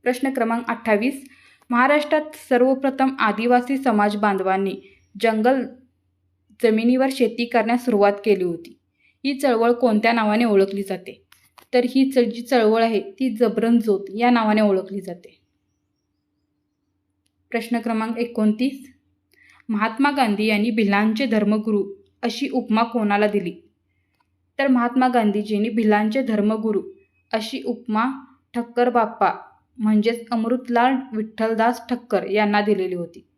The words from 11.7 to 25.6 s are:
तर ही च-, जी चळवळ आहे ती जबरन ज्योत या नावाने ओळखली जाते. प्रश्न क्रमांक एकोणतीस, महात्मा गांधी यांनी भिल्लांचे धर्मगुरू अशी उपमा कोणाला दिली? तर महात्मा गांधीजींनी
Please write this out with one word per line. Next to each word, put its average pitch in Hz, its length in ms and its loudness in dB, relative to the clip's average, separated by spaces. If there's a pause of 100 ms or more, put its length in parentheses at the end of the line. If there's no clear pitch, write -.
तर 247 100 4
ही 269 280 2
च-, 262 80 2
जी 233 220 0
चळवळ 226 420 2
आहे 226 280 -2
ती 254 240 -4
जबरन 226 440 2
ज्योत 208 260 0 (100)
या 240 140 2
नावाने 220 320 2
ओळखली 196 400 0
जाते. 180 380 -16 (2000)
प्रश्न 233 280 -2
क्रमांक 226 380 -4
एकोणतीस, 233 760 -2 (760)
महात्मा 226 420 0
गांधी 214 340 0
यांनी 214 240 2
भिल्लांचे 220 560 0
धर्मगुरू 214 680 0 (300)
अशी 247 260 -6
उपमा 233 340 0
कोणाला 214 440 0
दिली? 196 280 -4 (1040)
तर 277 80 0
महात्मा 254 400 2
गांधीजींनी 214 640 0